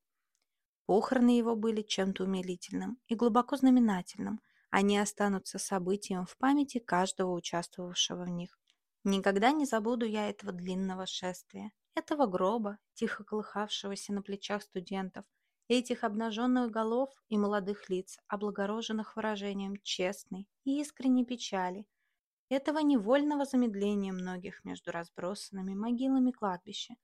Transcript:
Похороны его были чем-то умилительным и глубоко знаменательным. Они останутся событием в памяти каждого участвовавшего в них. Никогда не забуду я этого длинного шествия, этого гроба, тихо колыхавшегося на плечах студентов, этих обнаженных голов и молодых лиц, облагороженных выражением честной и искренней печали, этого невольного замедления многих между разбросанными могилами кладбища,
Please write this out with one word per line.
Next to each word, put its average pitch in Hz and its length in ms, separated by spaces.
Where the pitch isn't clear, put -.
Похороны 240 500
его 233 180
были 214 280
чем-то 190 400
умилительным 185 720
и 233 60
глубоко 240 420
знаменательным. 220 840
Они 202 260
останутся 202 640
событием 185 680
в - 120
памяти 277 420
каждого 185 540
участвовавшего 175 920
в 180 60
них. 175 300
Никогда 196 460
не 302 140
забуду 233 400
я 208 240
этого 202 220
длинного 185 540
шествия, 190 640
этого 302 300
гроба, 202 520
тихо - 280
колыхавшегося 202 880
на 202 100
плечах 202 400
студентов, 190 640
этих 240 340
обнаженных 226 640
голов 226 400
и 214 80
молодых 202 520
лиц, 185 280
облагороженных 208 880
выражением 202 680
честной 190 680
и 277 160
искренней 254 440
печали, 202 600
этого 277 300
невольного 285 640
замедления 202 680
многих 185 540
между 175 260
разбросанными 190 840
могилами 247 560
кладбища, 208 720